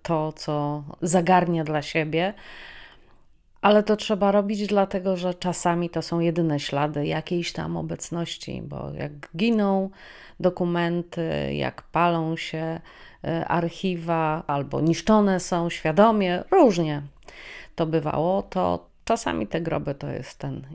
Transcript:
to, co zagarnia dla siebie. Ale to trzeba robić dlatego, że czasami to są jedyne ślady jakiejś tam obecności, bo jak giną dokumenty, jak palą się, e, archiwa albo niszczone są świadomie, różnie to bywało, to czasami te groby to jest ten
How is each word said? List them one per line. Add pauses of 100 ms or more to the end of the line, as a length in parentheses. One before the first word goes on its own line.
to,
co (200)
zagarnia
dla
siebie. (1300)
Ale
to
trzeba
robić
dlatego,
że
czasami
to
są
jedyne
ślady
jakiejś
tam
obecności,
bo
jak (240)
giną (500)
dokumenty,
jak
palą
się, (440)
e,
archiwa
albo
niszczone
są
świadomie,
różnie (720)
to
bywało,
to (180)
czasami
te
groby
to
jest
ten